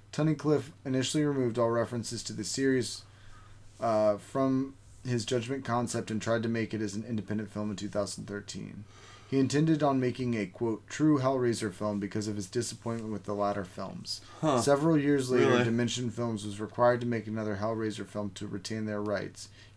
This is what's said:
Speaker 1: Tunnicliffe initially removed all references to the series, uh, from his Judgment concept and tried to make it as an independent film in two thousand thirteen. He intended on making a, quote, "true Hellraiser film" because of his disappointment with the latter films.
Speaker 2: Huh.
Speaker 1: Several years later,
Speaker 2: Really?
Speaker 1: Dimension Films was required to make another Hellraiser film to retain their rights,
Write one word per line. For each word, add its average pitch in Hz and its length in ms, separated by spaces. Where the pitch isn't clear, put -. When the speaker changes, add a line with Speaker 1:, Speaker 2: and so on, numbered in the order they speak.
Speaker 1:
Tunnicliffe 147 580
initially 131 400
removed 131 340
all 117 120
references 117 540
to - 80
the 110 120
series, 131 580
uh, 107 360
from 135 580
his 120 180
Judgment 127 400
concept 117 460
and 110 100
tried 113 220
to 113 60
make 113 260
it 107 80
as 101 120
an 110 140
independent 107 420
film 107 200
in 101 60
two 101 120
thousand 101 380
thirteen. 104 580
He 135 80
intended 147 420
on 139 200
making 123 340
a, 104 120
quote, 110 420
"true 151 320
Hellraiser 123 520
film" 104 280
because 104 260
of 107 80
his 101 140
disappointment 113 640
with 98 120
the 107 80
latter 101 320
films. 92 560
Speaker 2:
Huh. 143 200
Speaker 1:
Several 143 380
years 139 320
later, 131 220
Speaker 2:
Really? 123 120
Speaker 1:
Dimension 117 460
Films 110 340
was 104 160
required 120 400
to 123 60
make 113 220
another 107 340
Hellraiser 110 420
film 104 300
to 104 140
retain 107 380
their 104 140
rights, 101 480